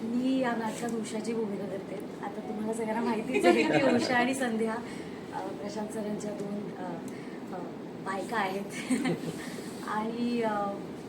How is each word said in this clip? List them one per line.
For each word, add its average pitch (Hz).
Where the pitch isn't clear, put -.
मी 254
या 247
नाटकात 220
उषाची 220
भूमिका 202
करते. -
आता 208
तुम्हाला 214
सगळ्यांना 226
माहितीच 226
आहे 226
की 277
उषा 247
आणि 247
संध्या, 226
अं, -
प्रशांत 208
सरांच्या 208
दोन, 202
अं, 180
अं, -
बायका 196
आहेत. 202
<laughs> -
आणि, 233
अं, 208